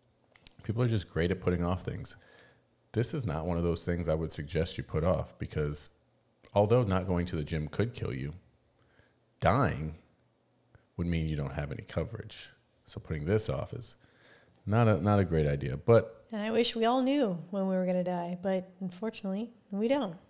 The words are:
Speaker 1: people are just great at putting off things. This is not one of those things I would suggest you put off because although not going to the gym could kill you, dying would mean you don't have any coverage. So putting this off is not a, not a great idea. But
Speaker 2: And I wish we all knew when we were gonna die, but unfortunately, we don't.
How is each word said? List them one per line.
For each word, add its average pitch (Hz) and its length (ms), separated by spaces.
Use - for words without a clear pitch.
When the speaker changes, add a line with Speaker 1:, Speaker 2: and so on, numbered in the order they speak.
Speaker 1:
people 113 200
are 120 60
just 110 200
great 85 220
at 90 100
putting 87 240
off 87 200
things. - 320
This 120 220
is 139 100
not 78 220
one 87 100
of 85 80
those 85 220
things 87 220
I 78 60
would 80 160
suggest 78 460
you 80 80
put 78 200
off - 340
because - 500
although 107 280
not 92 240
going 87 180
to 85 120
the 76 80
gym 76 240
could 117 260
kill - 180
you, 65 220
dying 87 540
would 87 80
mean 82 240
you 73 60
don't 69 180
have 73 180
any - 100
coverage. - 680
So - 160
putting 76 240
this 104 240
off 71 240
is - 240
not 113 200
a, 101 160
not 104 160
a 98 60
great 78 220
idea. 67 300
But - 540
Speaker 2:
And 214 120
I 220 100
wish 233 240
we 226 80
all 254 180
knew 254 340
when 196 160
we 190 80
were 185 120
gonna 180 180
die, 175 380
but 185 280
unfortunately, 208 680
we 208 160
don't. 247 260